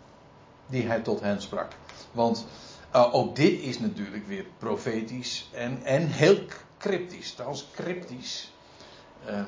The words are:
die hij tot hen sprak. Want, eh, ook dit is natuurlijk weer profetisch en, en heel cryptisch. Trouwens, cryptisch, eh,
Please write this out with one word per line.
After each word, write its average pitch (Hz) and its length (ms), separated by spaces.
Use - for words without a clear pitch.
die 127 200
hij 113 120
tot 110 200
hen 101 220
sprak. - 300
Want, 117 340
eh, 120 220
ook 110 220
dit 151 240
is 127 200
natuurlijk 101 480
weer 98 180
profetisch 113 960
en, 123 300
en 151 240
heel 151 320
cryptisch. - 560
Trouwens, 131 400
cryptisch, - 800
eh, 104 220